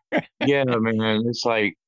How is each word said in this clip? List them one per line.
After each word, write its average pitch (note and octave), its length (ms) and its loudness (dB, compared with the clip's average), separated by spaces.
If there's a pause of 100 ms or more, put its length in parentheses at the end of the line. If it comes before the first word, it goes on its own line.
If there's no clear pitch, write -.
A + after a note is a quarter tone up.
(460)
Yeah, C#3 200 2
man, A2 640 0
it's A#2+ 180 -6
like A2 300 0 (120)